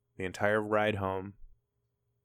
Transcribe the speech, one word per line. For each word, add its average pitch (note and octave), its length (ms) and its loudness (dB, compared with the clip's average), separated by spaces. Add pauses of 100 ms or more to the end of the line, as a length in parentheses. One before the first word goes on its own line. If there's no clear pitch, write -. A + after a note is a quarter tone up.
(160)
the F#2+ 80 -6
entire G#2 380 2
ride G#2+ 320 2
home. F#2+ 400 -4 (920)